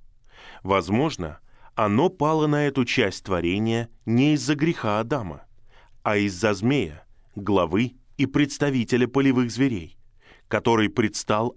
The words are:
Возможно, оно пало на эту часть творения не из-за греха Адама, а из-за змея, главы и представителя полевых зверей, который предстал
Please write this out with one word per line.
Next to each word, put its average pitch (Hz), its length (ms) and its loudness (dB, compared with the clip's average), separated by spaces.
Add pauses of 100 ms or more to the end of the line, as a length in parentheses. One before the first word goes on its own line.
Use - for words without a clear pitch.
(640)
Возможно, 95 760 0 (380)
оно 113 320 2
пало 156 400 0
на 147 180 2
эту 139 180 0
часть 113 400 -2
творения 101 640 0 (160)
не 127 280 2
из-за 143 240 0
греха 135 420 -2
Адама, 113 460 -6 (580)
а 107 140 0
из-за 104 380 0
змея, 98 520 -2 (300)
главы 98 560 0 (240)
и 135 100 0
представителя 131 800 0
полевых 127 460 2
зверей, 110 440 -2 (520)
который 110 400 2
предстал 107 680 -2